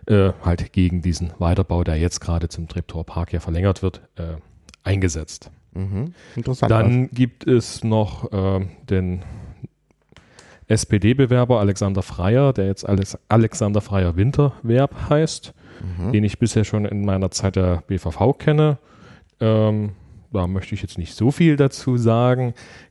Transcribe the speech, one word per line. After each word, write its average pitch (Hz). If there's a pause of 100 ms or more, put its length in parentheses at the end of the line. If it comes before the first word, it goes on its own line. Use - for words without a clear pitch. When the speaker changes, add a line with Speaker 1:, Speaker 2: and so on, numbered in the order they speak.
Speaker 1:
äh, 98 (120)
halt -
gegen 90
diesen 85
Weiterbau, 87
der 80
jetzt 85
gerade 85
zum 82
Treptower 82
Park -
ja 85
verlängert 90
wird, 92 (140)
äh, 82 (460)
eingesetzt. 92 (220)
Speaker 2:
Mhm. 98 (240)
Interessant. 120
Speaker 1:
Dann 117
gibt 120
es 123
noch, 110
äh, 95 (240)
den 92 (1400)
S-P-D-Bewerber 120
Alexander 98
Freier, 120
der 95
jetzt 98
Alex-, 98 (100)
Alexander 107
Freier 92
Winterwerb 127
heißt, 156 (460)
Speaker 2:
Mhm. 98
Speaker 1:
den 104
ich 104
bisher 110
schon 104
in 101
meiner 95
Zeit -
der 90
B 98
V 87
V 113
kenne. 151 (640)
Ähm, 107 (400)
da 90
möchte 95
ich -
jetzt -
nicht 85
so 110
viel 151
dazu 135
sagen. 120 (380)